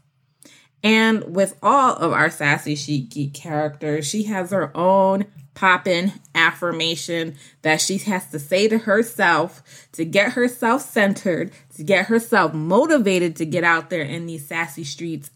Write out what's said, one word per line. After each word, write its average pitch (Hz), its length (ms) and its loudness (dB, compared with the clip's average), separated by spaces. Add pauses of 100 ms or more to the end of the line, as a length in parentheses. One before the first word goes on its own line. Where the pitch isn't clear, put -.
(840)
And 220 520 2
with 196 280 0
all 262 320 4
of 160 180 0
our 151 160 2
sassy 147 460 -2
chic 143 340 -4
geek 143 240 -6
characters, 151 760 -4
she 214 180 -4
has 190 260 -4
her 170 260 -4
own 190 480 2 (300)
poppin' 185 580 0 (220)
affirmation 165 1000 -2 (280)
that 156 180 2
she 190 160 -2
has 190 320 -4
to - 80 -10
say 190 300 0
to 220 100 2
herself 202 840 0 (300)
to 165 120 -4
get 202 280 0
herself 247 500 0
centered, 196 680 0 (240)
to - 80 -12
get 185 220 2
herself 226 480 2
motivated 185 840 2
to 165 80 -4
get 165 180 -2
out 165 260 2
there 170 140 -4
in 170 240 -8
these 160 200 -12
sassy 165 360 -8
streets 156 520 -10